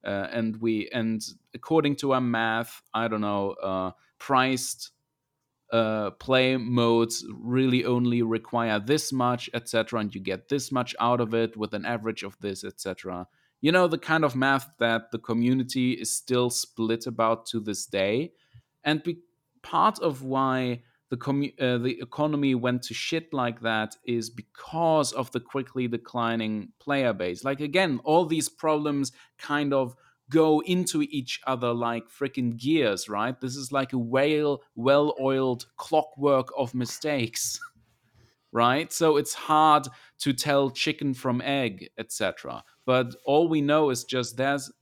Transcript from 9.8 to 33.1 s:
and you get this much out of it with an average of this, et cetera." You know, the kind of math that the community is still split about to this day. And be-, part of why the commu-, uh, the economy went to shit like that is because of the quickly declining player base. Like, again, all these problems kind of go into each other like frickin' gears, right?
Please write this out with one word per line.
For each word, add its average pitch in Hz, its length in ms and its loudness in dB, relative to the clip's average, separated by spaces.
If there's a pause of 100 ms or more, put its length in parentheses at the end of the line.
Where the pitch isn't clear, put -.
and 104 140 -6
you 101 60 -8
get 95 280 -6
this 139 220 -2
much 123 280 -2
out 120 220 4
of 113 120 -2
it 113 240 0
with 107 160 -6
an 101 120 -6
average 110 380 -4
of 98 180 -12
this, 98 220 -6
et 98 180 -12
cetera." 92 460 -8 (340)
You 151 120 2
know, 180 140 6
the 160 120 0
kind 160 260 2
of 127 100 0
math 135 340 2 (100)
that 113 320 0
the 113 80 -4
community 127 760 0
is - 220 -6
still 123 360 2
split 113 560 -2
about 113 400 0
to 117 140 -4
this 104 260 -6
day. 104 460 0 (500)
And 151 200 0
be-, 170 180 -4 (420)
part 180 360 0
of 135 240 -2
why 131 600 0 (260)
the 123 80 -4
commu-, 139 440 -2
uh, 123 180 2
the 123 220 -2
economy 143 540 0
went 123 280 0
to - 120 -10
shit - 380 -4
like 120 280 -2
that 110 440 -2
is 117 240 -2
because 156 840 0
of 127 180 -6
the 123 100 -4
quickly 127 480 -4
declining 113 880 -4
player 135 340 0
base. 90 300 -4
Like, 135 180 -4
again, 151 440 0
all 160 200 4
these 156 240 -2
problems 151 640 0 (280)
kind 147 340 -2
of 127 220 0 (340)
go 156 320 6
into 180 420 0
each 143 440 -6
other 123 260 0
like 117 360 -2
frickin' 127 480 -2
gears, 117 520 0
right? 110 320 -2